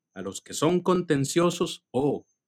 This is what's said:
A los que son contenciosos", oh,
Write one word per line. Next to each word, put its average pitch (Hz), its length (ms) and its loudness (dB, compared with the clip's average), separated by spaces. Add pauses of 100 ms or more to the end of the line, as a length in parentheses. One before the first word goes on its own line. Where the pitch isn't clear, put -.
(140)
A 95 80 -12
los 95 180 -10
que - 140 -16
son 175 260 2
contenciosos", 170 1120 0
oh, 127 360 -2 (220)